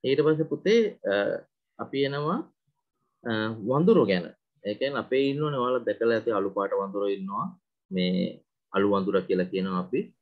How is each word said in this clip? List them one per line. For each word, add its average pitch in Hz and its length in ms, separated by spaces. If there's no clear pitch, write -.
ඊට 135 160
පස්සේ 156 240
පුතේ, 214 560
අ, - 20
අපි 135 260
එනවා, 147 480
අ, - 20
වඳුරු 131 560
ගැන. 92 200
ඒ 104 100
කියන්නේ 131 260
අපේ 131 300
ඉන්නෝනේ 143 300
ඔයාලා 123 260
දැකලා 113 300
ඇති 113 160
අලු 98 180
පාට 98 220
වඳුරෝ 98 360
ඉන්නවා. 98 520
මේ 92 520
අලු 101 180
වඳුර 95 300
කියලා 90 240
කියනවා 92 340
අපි. 123 420